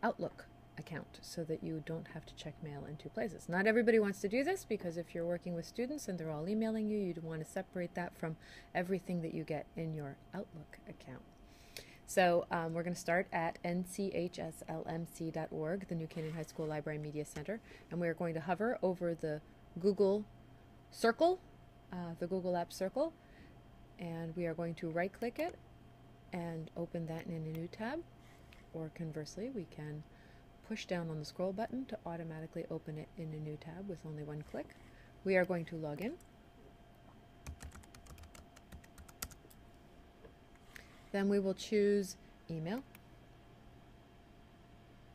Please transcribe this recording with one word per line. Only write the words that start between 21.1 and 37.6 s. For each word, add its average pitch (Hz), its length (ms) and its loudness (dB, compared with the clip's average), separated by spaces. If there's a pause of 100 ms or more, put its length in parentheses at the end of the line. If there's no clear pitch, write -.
uh, 175 280 -4
the 175 80 0
Google 180 280 2
App 170 160 0
Circle, 254 400 0 (840)
and 165 380 -4
we 175 100 0
are 165 80 0
going 170 220 -2
to 165 160 -2
right-click 196 480 0
it 339 180 -2 (720)
and 170 460 -4
open 170 300 -2
that 160 180 -6
in 175 80 -4
a 160 240 -4
new 165 80 -4
tab, 240 360 -4 (760)
or 160 180 -4
conversely, 160 560 -6
we 220 160 -4 (100)
can 151 280 -6 (640)
push - 180 -6
down 170 240 -2
on 156 80 -4
the 151 80 -6
scroll 185 260 -2
button 233 340 -2
to 214 200 -6
automatically 165 640 -6
open 160 300 -4
it 156 80 -8 (100)
in 160 160 -6
a 156 40 -6
new 151 220 -6
tab 180 300 -8
with 170 160 -6
only 151 160 -6
one 151 300 -6
click. 311 160 -6 (560)
We 190 140 8
are 180 80 10
going 170 200 2
to 170 100 -6
log 156 260 -2
in. 240 120 -2 (4000)